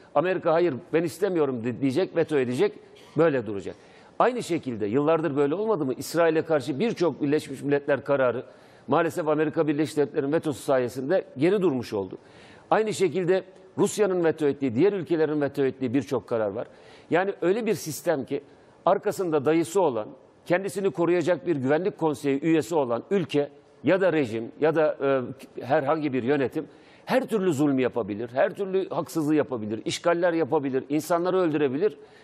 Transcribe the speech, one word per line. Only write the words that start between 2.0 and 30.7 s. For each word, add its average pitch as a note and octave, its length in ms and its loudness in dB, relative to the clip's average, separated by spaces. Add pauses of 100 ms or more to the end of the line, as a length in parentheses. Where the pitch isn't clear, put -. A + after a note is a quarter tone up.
veto D#3 220 2
edecek. C3 340 0 (440)
Böyle C#3+ 300 2
duracak. G2 300 -8 (420)
Aynı A3+ 240 2
şekilde A#2+ 440 -4
yıllardır D3 500 2
böyle C#3+ 180 2
olmadı G3+ 300 -2
mı? C3 100 -2
İsrail'e D#3+ 480 0
karşı D3 360 0
birçok F3 440 0
Birleşmiş C#3+ 400 -2
Milletler C#3+ 420 0
kararı C3 400 0 (440)
maalesef D#3+ 400 2
Amerika D3+ 400 0
Birleşik D3+ 280 -2
Devletleri'nin C#3+ 360 0
vetosu D#3+ 300 -2
sayesinde C3 640 0 (140)
geri F#3 240 2
durmuş C3 300 -2
oldu. F#2+ 260 -4 (520)
Aynı G#3 240 2
şekilde F#3 500 0 (340)
Rusya'nın F#3+ 460 2
veto D#3 220 2
ettiği, C#3 280 0
diğer F#3 180 4
ülkelerin D#3 480 0
veto C#3 240 0
ettiği B2+ 300 -2
birçok C3+ 320 -2
karar A2 240 -2
var. A2 160 -8 (440)
Yani F#3 320 0
öyle G3+ 240 0
bir G3+ 80 0
sistem D3+ 500 -4
ki C#3 160 -6 (460)
arkasında F3+ 580 0
dayısı E3 360 2
olan, B2 280 0 (380)
kendisini F#3+ 440 0
koruyacak E3+ 560 0
bir E3+ 100 0
Güvenlik D3+ 420 0
Konseyi C#3+ 420 0
üyesi D#3+ 340 2
olan A#2+ 360 0
ülke D3 380 0 (360)
ya F3+ 160 4
da F#3 120 4
rejim A#2 480 -2
ya D3+ 140 2
da, D3+ 280 2
e, C3+ 600 -2
herhangi C#3+ 480 0
bir B2+ 100 -2
yönetim C#3 440 -2 (380)
her B3 220 0
türlü F#3+ 260 0
zulmü C3+ 300 2
yapabilir, A2+ 500 -2
her D#3+ 220 2
türlü F#3+ 340 -4
haksızlığı D#3 460 -2
yapabilir, A2+ 500 -2
işgaller E3+ 480 0
yapabilir, C#3 560 0